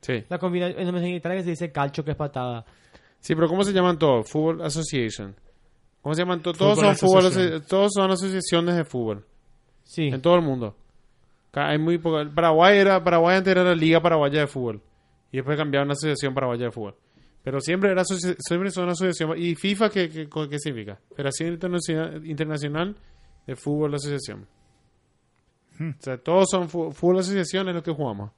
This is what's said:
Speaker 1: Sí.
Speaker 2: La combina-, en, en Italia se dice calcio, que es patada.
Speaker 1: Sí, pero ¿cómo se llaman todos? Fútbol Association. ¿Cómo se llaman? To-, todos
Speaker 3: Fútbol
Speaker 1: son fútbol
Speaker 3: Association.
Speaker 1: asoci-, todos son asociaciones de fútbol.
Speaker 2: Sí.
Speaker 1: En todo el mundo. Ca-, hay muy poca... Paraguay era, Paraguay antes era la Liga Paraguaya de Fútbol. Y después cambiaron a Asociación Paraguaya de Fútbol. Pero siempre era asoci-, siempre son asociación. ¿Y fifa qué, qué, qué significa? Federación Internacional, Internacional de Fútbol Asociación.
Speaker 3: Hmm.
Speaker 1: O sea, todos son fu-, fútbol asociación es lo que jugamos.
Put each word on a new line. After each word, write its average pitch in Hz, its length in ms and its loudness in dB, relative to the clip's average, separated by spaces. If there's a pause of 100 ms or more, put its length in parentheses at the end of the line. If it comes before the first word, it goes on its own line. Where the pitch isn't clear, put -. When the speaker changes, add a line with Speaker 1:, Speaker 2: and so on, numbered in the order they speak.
Speaker 1:
Sí. 120 280 -6
Speaker 2:
La 180 100 -6
combina-, 180 300 -4
en, 180 260 -6
en 175 120 -2
Italia 180 360 -6
se 175 80 -6
dice 165 200 -8
calcio, 143 320 -4
que 151 80 -6
es 143 60 -6
patada. 123 480 -8 (540)
Speaker 1:
Sí, - 160 -2
pero 165 120 2
¿cómo 185 160 2
se 202 80 0
llaman 180 280 2
todos? 131 300 2
Fútbol 160 340 0
Association. 131 720 -4 (680)
¿Cómo 151 140 -4
se 165 80 -2
llaman? 180 180 -2
To-, 175 120 -4
todos 151 260 4
Speaker 3:
Fútbol 202 160 6
Speaker 1:
son 185 140 2
fútbol 185 180 8
Speaker 3:
Association. 180 340 2
Speaker 1:
asoci-, 151 60 -20
todos 202 260 4
son 190 180 2
asociaciones 175 640 0
de 165 100 0
fútbol. 110 400 -6 (580)
Speaker 2:
Sí. 160 240 -4
Speaker 1:
En 131 140 -4
todo 170 140 6
el 175 60 4
mundo. 127 340 -4 (760)
Ca-, 143 180 -2
hay 151 80 0
muy 165 220 0
poca... 156 340 -2
Paraguay 170 460 6
era, 196 240 4
Paraguay 170 340 4
antes 190 140 2
era 180 120 4
la 180 120 4
Liga 160 260 4
Paraguaya 156 400 2
de 143 60 0
Fútbol. 120 340 -6 (500)
Y 131 60 -6
después 135 200 -2
cambiaron 143 320 0
a 143 40 0
Asociación 143 400 -2
Paraguaya 123 320 -2
de 117 60 -4
Fútbol. 107 240 -12 (480)
Pero 135 180 -4
siempre 190 300 2
era 185 100 2
asoci-, 180 380 -2
siempre 175 320 -2
son 180 180 -4
asociación. 165 480 -2
¿Y 170 180 -2
fifa 202 340 0
qué, 185 200 -2
qué, 156 180 -12 (220)
qué 147 100 -6
significa? 110 400 -10 (160)
Federación 147 380 -4
Internacional, 160 720 -4
Internacional 151 680 -4 (500)
de 131 100 -10
Fútbol 147 400 -2
Asociación. 139 520 -8 (1300)
Speaker 3:
Hmm. 160 140 -6
Speaker 1:
O - 100 -14
sea, 131 160 -8
todos 180 320 2
son 180 200 -2
fu-, 160 220 -6
fútbol 175 280 2
asociación 190 500 -2
es 175 60 -4
lo 165 80 -6
que 170 80 -4
jugamos. 113 460 -6